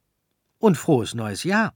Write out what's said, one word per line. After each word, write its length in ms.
„Und 180
frohes 380
neues 280
Jahr. 320